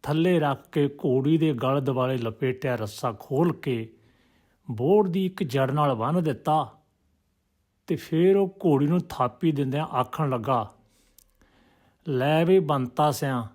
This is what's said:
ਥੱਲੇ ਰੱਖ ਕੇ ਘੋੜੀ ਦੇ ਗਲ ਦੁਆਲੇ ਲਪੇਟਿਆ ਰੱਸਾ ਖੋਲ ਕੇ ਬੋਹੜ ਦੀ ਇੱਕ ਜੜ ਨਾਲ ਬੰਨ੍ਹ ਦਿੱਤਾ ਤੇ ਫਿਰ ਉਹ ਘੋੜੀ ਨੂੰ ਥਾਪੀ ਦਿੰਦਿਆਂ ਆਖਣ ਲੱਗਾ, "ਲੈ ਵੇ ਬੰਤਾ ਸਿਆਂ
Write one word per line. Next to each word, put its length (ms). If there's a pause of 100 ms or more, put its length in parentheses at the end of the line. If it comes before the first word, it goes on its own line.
ਥੱਲੇ 360
ਰੱਖ 300
ਕੇ 180
ਘੋੜੀ 500
ਦੇ 160
ਗਲ 280
ਦੁਆਲੇ 360
ਲਪੇਟਿਆ 580
ਰੱਸਾ 440
ਖੋਲ 340
ਕੇ 400 (760)
ਬੋਹੜ 360
ਦੀ 180
ਇੱਕ 180
ਜੜ 280
ਨਾਲ 220
ਬੰਨ੍ਹ 280
ਦਿੱਤਾ 560 (1080)
ਤੇ 80
ਫਿਰ 420
ਉਹ 280
ਘੋੜੀ 220
ਨੂੰ 120 (100)
ਥਾਪੀ 420
ਦਿੰਦਿਆਂ 340
ਆਖਣ 440
ਲੱਗਾ, 440 (1300)
"ਲੈ 380
ਵੇ 140
ਬੰਤਾ 520
ਸਿਆਂ 320 (120)